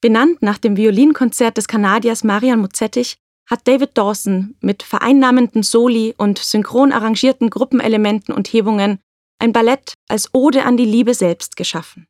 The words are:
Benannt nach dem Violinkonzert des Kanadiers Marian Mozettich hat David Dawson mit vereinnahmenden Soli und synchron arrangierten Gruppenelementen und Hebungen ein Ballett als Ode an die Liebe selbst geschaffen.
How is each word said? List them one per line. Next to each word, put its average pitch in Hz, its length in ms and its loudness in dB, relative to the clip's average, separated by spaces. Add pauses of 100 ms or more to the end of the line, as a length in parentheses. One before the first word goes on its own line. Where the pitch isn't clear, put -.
Benannt 240 420 2
nach 208 160 -2
dem 208 180 -2
Violinkonzert 226 800 2
des 208 120 -6
Kanadiers 220 540 -2
Marian 220 380 0
Mozettich 220 580 -4 (280)
hat - 200 -4
David 269 320 0
Dawson 202 640 -2
mit 196 220 -4
vereinnahmenden 247 800 2
Soli 233 540 0
und 202 220 -2
synchron 233 540 0
arrangierten 226 580 0
Gruppenelementen 214 840 -2
und 196 160 -6
Hebungen 208 520 0 (380)
ein 226 140 0
Ballett 233 420 0 (140)
als - 240 -6
Ode 262 320 2
an 247 120 2
die 247 80 2
Liebe 226 300 2
selbst 175 420 -4
geschaffen. 170 540 -10